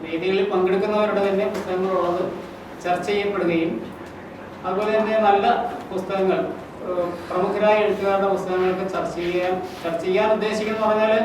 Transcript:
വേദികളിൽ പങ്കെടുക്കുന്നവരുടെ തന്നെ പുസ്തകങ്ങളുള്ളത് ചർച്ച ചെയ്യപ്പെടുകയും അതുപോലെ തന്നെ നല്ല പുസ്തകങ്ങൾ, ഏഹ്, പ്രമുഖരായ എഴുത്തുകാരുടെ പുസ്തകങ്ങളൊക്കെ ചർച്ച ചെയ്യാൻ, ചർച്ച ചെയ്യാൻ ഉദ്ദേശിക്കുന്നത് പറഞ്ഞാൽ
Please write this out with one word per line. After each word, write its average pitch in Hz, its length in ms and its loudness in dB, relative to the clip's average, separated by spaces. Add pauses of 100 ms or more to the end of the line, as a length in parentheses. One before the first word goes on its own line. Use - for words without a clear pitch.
വേദികളിൽ 190 480 0
പങ്കെടുക്കുന്നവരുടെ 202 720 2
തന്നെ 196 200 2 (100)
പുസ്തകങ്ങളുള്ളത് 180 680 -2 (600)
ചർച്ച 180 260 0
ചെയ്യപ്പെടുകയും 180 640 0 (920)
അതുപോലെ 208 320 0
തന്നെ 214 180 2 (120)
നല്ല 202 180 6 (460)
പുസ്തകങ്ങൾ, 190 480 0 (460)
ഏഹ്, 175 200 -2 (220)
പ്രമുഖരായ 202 560 2
എഴുത്തുകാരുടെ 196 520 2
പുസ്തകങ്ങളൊക്കെ 185 580 0
ചർച്ച 170 260 -4
ചെയ്യാൻ, 175 340 0 (300)
ചർച്ച 165 220 -2
ചെയ്യാൻ 196 220 2 (100)
ഉദ്ദേശിക്കുന്നത് 214 500 -2
പറഞ്ഞാൽ 214 260 4 (120)